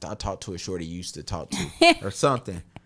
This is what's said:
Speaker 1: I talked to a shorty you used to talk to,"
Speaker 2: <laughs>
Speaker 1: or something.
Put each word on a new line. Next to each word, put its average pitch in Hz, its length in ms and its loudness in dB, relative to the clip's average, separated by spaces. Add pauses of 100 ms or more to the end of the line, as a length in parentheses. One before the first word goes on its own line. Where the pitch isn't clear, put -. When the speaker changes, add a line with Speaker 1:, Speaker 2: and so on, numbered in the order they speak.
Speaker 1:
I 82 100 -6
talked 98 280 -4
to 98 100 -6
a 87 40 -6
shorty 90 260 -4
you 85 140 -6
used - 160 -8
to 78 80 -10
talk 80 280 -6
to," - 480 4
Speaker 2:
<laughs> - 40 -8
Speaker 1:
or 98 80 -2
something. 117 500 2 (260)